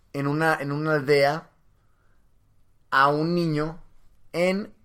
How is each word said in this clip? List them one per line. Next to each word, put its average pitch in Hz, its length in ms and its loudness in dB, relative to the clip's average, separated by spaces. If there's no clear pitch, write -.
en 139 140 -4
una, 156 300 0
en 143 160 -6
una 156 220 -2
aldea 143 560 2
a 135 180 4
un 156 260 0
niño 160 480 -2
en 185 420 -2